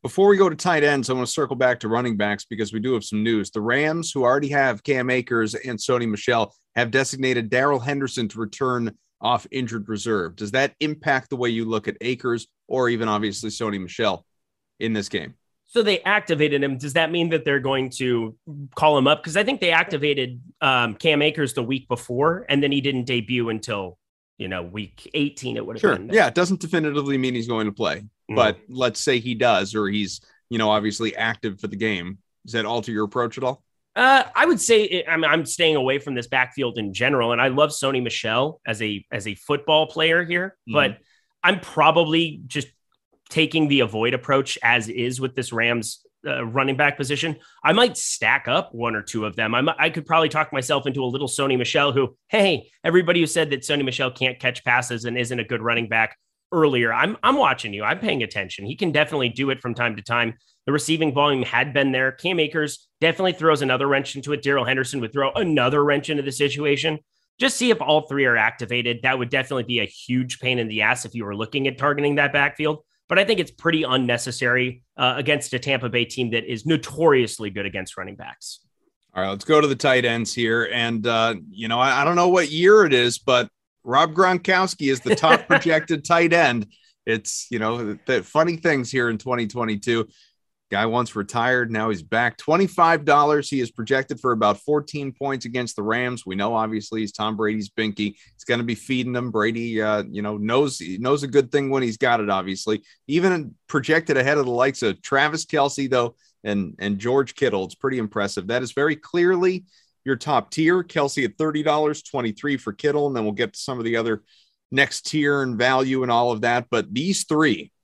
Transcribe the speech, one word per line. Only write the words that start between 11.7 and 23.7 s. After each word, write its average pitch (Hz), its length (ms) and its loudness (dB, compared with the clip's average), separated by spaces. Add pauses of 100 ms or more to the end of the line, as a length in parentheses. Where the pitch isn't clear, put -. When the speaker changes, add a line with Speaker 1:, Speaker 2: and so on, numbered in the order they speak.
Speaker 1:
at 104 140 -6
Akers 120 460 -4 (200)
or 123 220 0
even 113 180 0
obviously 104 440 -2
Sony 104 280 -6
Michel 95 460 -2 (540)
in 113 140 -2
this 104 140 -2
game? 76 280 -6 (320)
Speaker 2:
So 233 160 0
they 202 180 2
activated 151 640 2
him. 135 160 -4
Does 139 140 -8
that 165 180 2
mean 170 180 0
that 160 160 0
they're 143 140 2
going 131 380 -2
to 120 380 -2 (400)
call 151 220 4
him 131 80 4
up? 151 180 2
'Cause 160 140 -4
I 214 60 2
think 262 180 -2
they 180 100 2
activated, 139 680 0 (200)
um, 120 340 2
Cam 147 260 4
Akers 151 320 0
the 135 80 -4
week 127 260 -4
before, 143 640 -2
and 139 140 2
then 139 80 0
he 143 100 0
didn't 131 220 -2
debut 120 460 -2
until, 101 500 -6 (400)